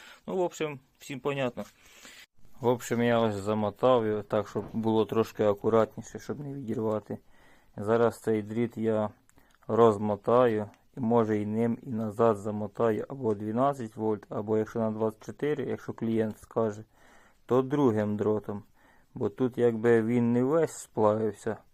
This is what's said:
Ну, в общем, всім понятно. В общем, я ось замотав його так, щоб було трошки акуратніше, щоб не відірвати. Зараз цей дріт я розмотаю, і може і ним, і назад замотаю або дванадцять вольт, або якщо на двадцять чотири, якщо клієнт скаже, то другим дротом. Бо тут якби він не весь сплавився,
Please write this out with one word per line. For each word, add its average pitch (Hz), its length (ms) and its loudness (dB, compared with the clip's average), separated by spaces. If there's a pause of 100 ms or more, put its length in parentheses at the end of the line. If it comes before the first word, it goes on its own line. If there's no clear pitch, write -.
(260)
Ну, 185 100 -6
в 185 40 0
общем, 156 380 -4 (200)
всім 135 220 -12
понятно. 135 440 -4 (960)
В 120 60 -4
общем, 120 360 0
я 120 160 4
ось 113 160 2
замотав 107 720 2
його 104 160 -2
так, 107 260 -2
щоб 101 240 -6
було 110 320 2
трошки 110 400 0
акуратніше, 107 760 0
щоб - 220 -10
не 139 140 -10
відірвати. 110 640 -6 (600)
Зараз 113 420 2
цей 110 220 0
дріт 113 340 -4
я 110 340 0 (560)
розмотаю, 107 1040 4 (260)
і 139 40 -10
може 113 380 2
і 104 80 -4
ним, 113 360 -2
і 135 80 -12
назад 110 460 0
замотаю 107 720 -4
або 127 260 -4
дванадцять 117 600 -4
вольт, 110 320 -4
або 110 300 -2
якщо 110 200 -4
на 110 120 -2
двадцять 107 340 -4
чотири, 131 400 -4
якщо 110 280 -8
клієнт 110 460 -2
скаже, 110 460 -4 (640)
то 127 160 2
другим 113 540 2
дротом. 104 460 -2 (520)
Бо 117 140 -4
тут 123 300 -2
якби 117 440 4
він 117 300 2
не 123 100 2
весь 151 300 0
сплавився, 107 840 -2 (180)